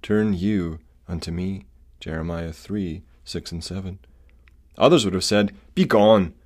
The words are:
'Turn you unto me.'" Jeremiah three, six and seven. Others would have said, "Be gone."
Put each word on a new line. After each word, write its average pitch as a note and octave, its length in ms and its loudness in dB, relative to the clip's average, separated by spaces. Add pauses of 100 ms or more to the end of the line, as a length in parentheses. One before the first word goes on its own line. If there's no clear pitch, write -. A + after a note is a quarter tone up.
'Turn G#2+ 320 0
you F2 460 -2 (260)
unto E2 260 -8
me.'" F#2+ 340 -8 (340)
Jeremiah E2 540 -8
three, F#2 500 -8 (220)
six - 260 -12
and E2 100 -10
seven. F#2+ 380 -10 (800)
Others C3+ 260 6
would F#2+ 120 -2
have F2+ 100 -2
said, G#2 280 2 (220)
"Be F#3 80 4
gone." G#2 480 4 (140)